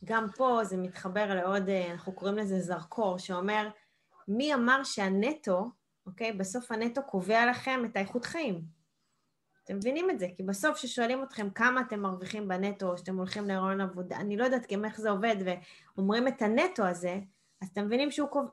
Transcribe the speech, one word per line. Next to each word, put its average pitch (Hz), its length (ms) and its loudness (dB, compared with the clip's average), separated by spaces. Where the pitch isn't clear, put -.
גם 220 220 0
פה 247 280 4
זה 190 120 -4
מתחבר 185 580 -2
לעוד, 190 340 2
אה, 180 240 0
אנחנו 175 200 -8
קוראים 196 240 -2
לזה 196 240 0
זרקור, 180 580 -2
שאומר, 196 500 0
מי 269 260 2
אמר 254 300 4
שהנטו, 202 840 0
אוקיי, 220 260 -4
בסוף 196 400 -4
הנטו 233 300 0
קובע 220 480 4
לכם 254 340 0
את 226 120 -4
האיכות 202 280 -2
חיים? 233 380 -2
אתם 196 120 -6
מבינים 277 340 0
את 285 80 0
זה? 180 180 -2
כי 190 60 -8
בסוף 196 340 0
ששואלים 247 460 -2
אתכם 220 280 -6
כמה 247 300 4
אתם 233 200 -2
מרוויחים 190 480 -4
בנטו, 190 440 0
או 175 60 -4
שאתם 185 180 -6
הולכים 190 280 -4
להיריון 190 360 0
עבודה, 180 360 -4
אני 208 200 -2
לא 233 80 2
יודעת 254 280 0
גם 208 120 0
איך 214 160 -6
זה 214 100 0
עובד, 208 260 2
ואומרים 214 320 2
את 254 140 -2
הנטו 240 420 2
הזה, 180 360 -2
אז 190 60 -10
אתם 202 180 -2
מבינים 254 240 2
שהוא 285 180 0
קוב-, 277 240 0